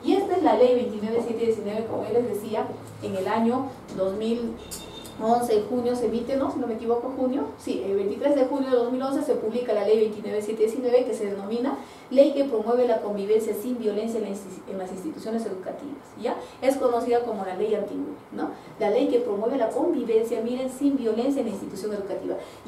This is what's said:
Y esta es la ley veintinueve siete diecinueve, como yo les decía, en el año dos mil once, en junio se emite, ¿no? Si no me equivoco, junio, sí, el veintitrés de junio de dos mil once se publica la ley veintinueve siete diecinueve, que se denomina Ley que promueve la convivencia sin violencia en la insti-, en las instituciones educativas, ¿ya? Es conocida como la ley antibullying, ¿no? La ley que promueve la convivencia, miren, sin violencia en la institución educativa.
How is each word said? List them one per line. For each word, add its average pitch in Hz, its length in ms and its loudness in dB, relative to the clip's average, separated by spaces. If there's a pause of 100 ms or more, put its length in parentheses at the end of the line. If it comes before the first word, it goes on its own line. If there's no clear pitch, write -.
Y 370 120 4
esta - 200 2
es 370 60 0
la 220 160 4
ley 247 160 8
veintinueve 214 500 0
siete 226 220 -2
diecinueve, 214 400 -2
como - 220 -4
yo - 60 -4
les 240 140 2
decía, 214 380 -2 (380)
en 202 120 -4
el 190 120 -2
año 233 400 2 (280)
dos 190 200 0
mil 226 400 -2 (680)
once, 226 380 4
en 208 80 -2
junio 247 280 0
se 240 120 0
emite, 240 300 0
¿no? 277 140 2
Si - 60 -4
no 247 80 -2
me 226 80 -2
equivoco, 240 420 0
junio, 254 280 0 (160)
sí, 190 260 -4
el 196 120 0
veintitrés 247 380 2
de 254 100 6
junio 269 260 0
de 247 60 6
dos 240 140 2
mil 254 120 -2
once 277 180 0
se 233 140 2
publica 226 380 -2
la 202 120 2
ley 214 140 6
veintinueve 208 420 0
siete 220 220 0
diecinueve, 247 420 4
que 220 80 -2
se 208 140 -2
denomina 226 500 -2 (340)
Ley 277 220 8
que 277 100 2
promueve 233 440 2
la 220 140 2
convivencia 208 580 0
sin 247 200 -4
violencia 214 400 -2
en 208 60 -2
la 202 40 -6
insti-, - 400 -10
en 196 80 -6
las 185 140 -6
instituciones 220 540 -6
educativas, 196 600 -8 (160)
¿ya? 233 140 -2 (260)
Es 269 140 4
conocida 240 460 2
como 214 220 -4
la 185 120 -4
ley 214 180 0
antibullying, - 420 -4 (160)
¿no? - 200 -6 (280)
La 208 120 2
ley 254 160 4
que 240 120 4
promueve 220 380 -2
la 285 120 2
convivencia, 233 720 2
miren, 254 280 -2
sin 277 280 2
violencia 233 440 0
en 226 60 -2
la 202 60 -4
institución 202 400 -6
educativa. 185 420 -4 (320)